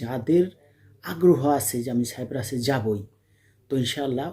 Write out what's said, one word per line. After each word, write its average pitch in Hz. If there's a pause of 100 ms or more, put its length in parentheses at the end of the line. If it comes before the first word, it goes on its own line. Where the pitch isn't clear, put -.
যাদের 131 (600)
আগ্রহ 170 (180)
আছে -
যে 131
আমি 120
সাইপ্রাসে 127 (100)
যাবই, 110 (680)
তো 139
ইনশাআল্লাহ 135